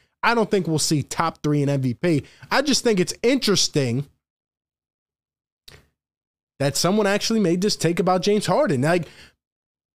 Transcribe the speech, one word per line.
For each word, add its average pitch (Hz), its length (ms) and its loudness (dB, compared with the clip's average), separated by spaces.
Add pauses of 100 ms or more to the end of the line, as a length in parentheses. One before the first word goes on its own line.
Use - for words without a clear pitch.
(220)
I 233 120 2
don't 226 160 0
think 190 160 0
we'll 160 120 -2
see 147 240 0
top - 400 -6
three 147 200 0
in 139 60 0
M 139 140 -2
V 127 120 -2
P. 165 300 -2 (260)
I 254 120 2
just 277 200 0
think 220 160 2
it's 175 240 -2
interesting 151 840 0 (2500)
that 143 180 0
someone 196 300 0
actually 208 340 0
made 175 200 0
this 202 160 -2
take 170 240 -2
about 180 220 0
James 202 240 0
Harden. 190 340 0
Like, 170 260 0 (880)